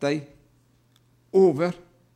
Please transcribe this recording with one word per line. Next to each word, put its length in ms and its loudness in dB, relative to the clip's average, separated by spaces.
deg 240 -6
over 400 2